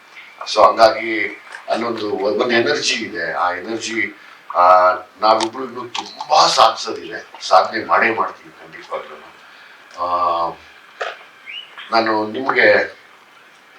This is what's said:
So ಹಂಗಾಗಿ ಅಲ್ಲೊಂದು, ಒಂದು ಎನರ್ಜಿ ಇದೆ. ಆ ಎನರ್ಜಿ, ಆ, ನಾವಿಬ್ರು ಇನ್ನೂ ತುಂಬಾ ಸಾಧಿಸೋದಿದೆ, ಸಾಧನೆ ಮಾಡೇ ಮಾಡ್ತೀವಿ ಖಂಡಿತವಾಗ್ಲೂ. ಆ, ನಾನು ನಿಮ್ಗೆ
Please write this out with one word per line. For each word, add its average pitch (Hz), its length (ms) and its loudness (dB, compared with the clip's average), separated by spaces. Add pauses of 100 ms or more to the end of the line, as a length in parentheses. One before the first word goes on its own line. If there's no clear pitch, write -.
(540)
So 107 120 6
ಹಂಗಾಗಿ 110 760 2 (260)
ಅಲ್ಲೊಂದು, 113 420 -4
ಒಂದು 101 400 0
ಎನರ್ಜಿ 123 440 0
ಇದೆ. 107 380 -6
ಆ - 200 -2
ಎನರ್ಜಿ, 107 680 -6 (380)
ಆ, 90 380 6 (260)
ನಾವಿಬ್ರು 113 440 0
ಇನ್ನೂ 120 160 -12
ತುಂಬಾ - 680 0
ಸಾಧಿಸೋದಿದೆ, - 1000 -2
ಸಾಧನೆ - 360 2
ಮಾಡೇ - 300 2
ಮಾಡ್ತೀವಿ - 360 -6
ಖಂಡಿತವಾಗ್ಲೂ. - 640 -14 (840)
ಆ, - 100 -4 (1800)
ನಾನು 110 360 0
ನಿಮ್ಗೆ 123 720 2 (840)